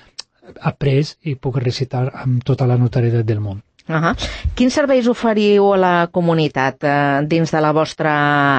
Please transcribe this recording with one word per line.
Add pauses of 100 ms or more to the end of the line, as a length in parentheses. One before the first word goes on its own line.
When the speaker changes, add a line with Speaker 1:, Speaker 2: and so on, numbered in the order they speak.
(600)
Speaker 1:
après
i
puc
recitar
amb
tota
la
notorietat
del
món. (200)
Speaker 2:
Ahà. (400)
Quins
serveis
oferiu
a
la (140)
comunitat,
eh,
dins
de
la
vostra, (460)